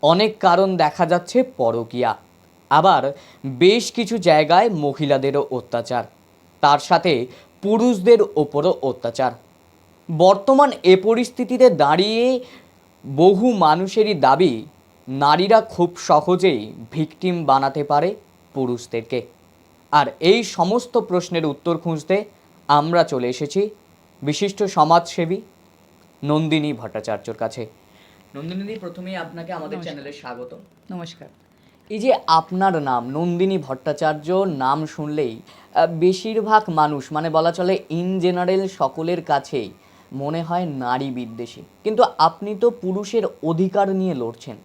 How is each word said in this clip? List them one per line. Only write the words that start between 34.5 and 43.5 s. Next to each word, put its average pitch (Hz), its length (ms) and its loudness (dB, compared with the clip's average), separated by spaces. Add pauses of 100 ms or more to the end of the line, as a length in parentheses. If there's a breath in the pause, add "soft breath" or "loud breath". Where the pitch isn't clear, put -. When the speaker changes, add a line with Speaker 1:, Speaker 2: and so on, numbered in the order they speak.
Speaker 1:
শুনলেই, 147 540 -6 (340 soft breath)
আহ, 165 120 4
বেশিরভাগ 196 840 0
মানুষ, 151 420 -2
মানে 156 180 -4
বলা 160 220 2
চলে 180 260 -2 (120)
in 180 340 -4
general 180 440 0
সকলের 165 540 -4
কাছেই 139 480 -4 (420 soft breath)
মনে 147 300 -6
হয় 175 240 -4
নারী 131 440 -4
বিদ্বেষী, 117 520 -12 (220)
কিন্তু 220 180 0 (160)
আপনি 165 360 0
তো 233 160 2
পুরুষের 202 520 -6 (200)
অধিকার 185 460 0